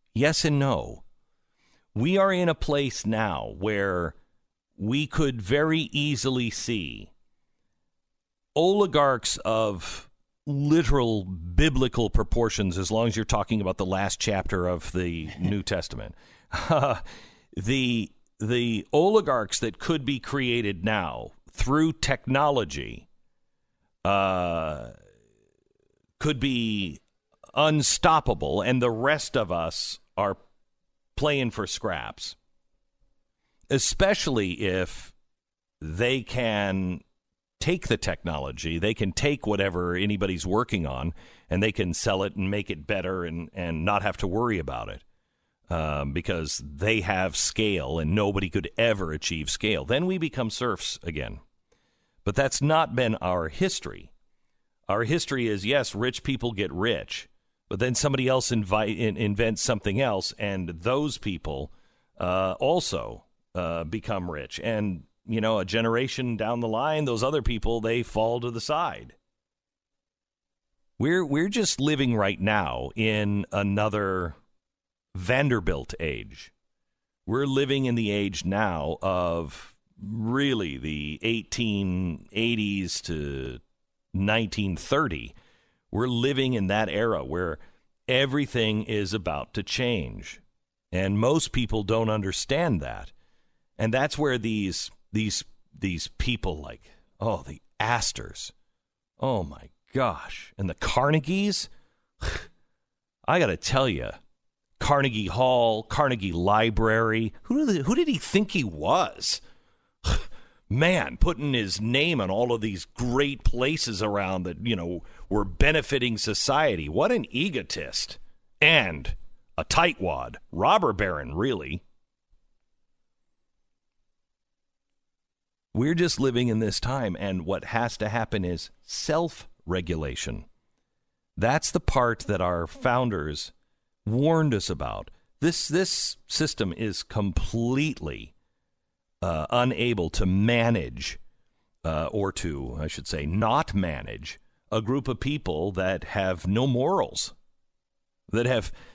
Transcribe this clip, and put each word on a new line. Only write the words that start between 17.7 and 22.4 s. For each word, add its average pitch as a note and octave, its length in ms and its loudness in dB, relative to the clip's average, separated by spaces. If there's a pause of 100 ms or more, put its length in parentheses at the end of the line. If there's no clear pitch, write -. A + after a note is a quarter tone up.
the A#2 520 0
oligarchs D3+ 680 2
that A2+ 180 -4
could D#3+ 280 -2
be C3+ 140 -2
created A#2+ 640 -2
now F2 500 -2 (180)
through D#3 420 2
technology, B2+ 1120 0 (960)